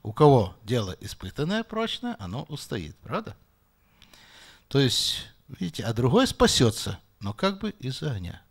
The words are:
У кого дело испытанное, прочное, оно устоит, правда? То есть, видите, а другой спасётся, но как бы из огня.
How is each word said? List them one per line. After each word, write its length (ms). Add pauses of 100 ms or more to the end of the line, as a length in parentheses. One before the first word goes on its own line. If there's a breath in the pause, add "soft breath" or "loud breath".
У 100
кого 520
дело 360
испытанное, 640
прочное, 560
оно 300
устоит, 480
правда? 400 (1300 loud breath)
То 100
есть, 480 (220)
видите, 380
а 80
другой 340
спасётся, 720 (220)
но 120
как 260
бы 100
из 340
огня. 480